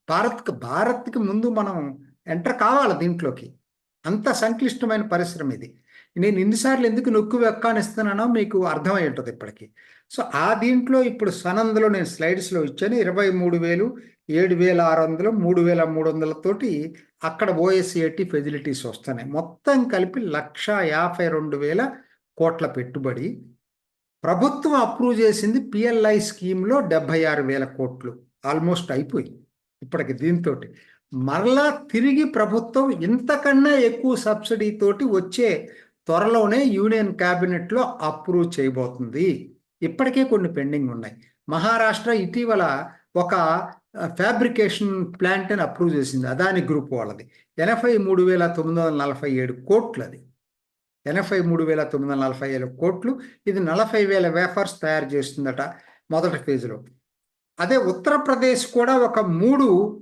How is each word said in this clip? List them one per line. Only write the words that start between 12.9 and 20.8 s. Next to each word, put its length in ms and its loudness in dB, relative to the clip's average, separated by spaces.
ఇరవై 340 2
మూడు 280 2
వేలు, 400 0
ఏడు 260 2
వేల 260 4
ఆరు 200 4
వందలు, 280 0
మూడు 320 2
వేల 220 4
మూడు 260 0
వందల 240 -2
తోటి 640 -4
అక్కడ 280 -2
ఓఎస్ఏటి 720 0
ఫెసిలిటీస్ 640 -4
వస్తున్నాయి. 440 -10
మొత్తం 600 0
కలిపి 300 -2
లక్ష 500 -6
యాభై 580 0